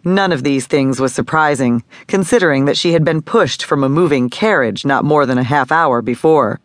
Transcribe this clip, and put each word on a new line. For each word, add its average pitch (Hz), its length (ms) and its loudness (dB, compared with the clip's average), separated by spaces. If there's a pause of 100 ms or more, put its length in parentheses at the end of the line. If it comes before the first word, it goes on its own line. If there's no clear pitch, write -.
None 185 300 0
of 131 120 -4
these 139 220 -2
things 135 320 0
was 131 140 -2
surprising, 131 720 0 (220)
considering 175 580 0
that 160 140 0
she 170 160 0
had 156 100 2
been 160 160 0
pushed 175 420 -2
from 143 220 -2
a 135 60 0
moving 139 400 0
carriage 139 560 -2
not 139 180 0
more 147 220 2
than 127 100 -2
a 123 80 0
half 131 260 0
hour 156 300 2
before. 123 640 0